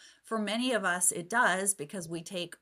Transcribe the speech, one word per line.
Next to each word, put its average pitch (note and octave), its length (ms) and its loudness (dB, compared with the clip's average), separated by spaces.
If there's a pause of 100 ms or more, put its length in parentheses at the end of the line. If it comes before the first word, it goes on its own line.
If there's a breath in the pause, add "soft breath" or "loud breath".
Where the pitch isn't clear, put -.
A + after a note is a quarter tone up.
(240 loud breath)
For A3+ 140 -2
many A3+ 340 0
of G3+ 120 2
us, F3+ 280 2
it E3+ 180 -4
does, G3 440 4
because E3 340 -8
we E3+ 140 -4
take F3 400 -8